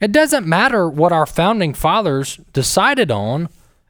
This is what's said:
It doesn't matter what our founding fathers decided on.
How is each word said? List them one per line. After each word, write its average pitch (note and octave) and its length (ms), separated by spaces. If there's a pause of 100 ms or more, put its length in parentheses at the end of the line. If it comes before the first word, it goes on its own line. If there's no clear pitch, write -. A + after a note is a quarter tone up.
It G#3 100
doesn't D4 340
matter F#3+ 440
what D#3 240
our D#3 120
founding F3+ 480
fathers D#3+ 640 (140)
decided G3+ 600
on. A#2 380 (400)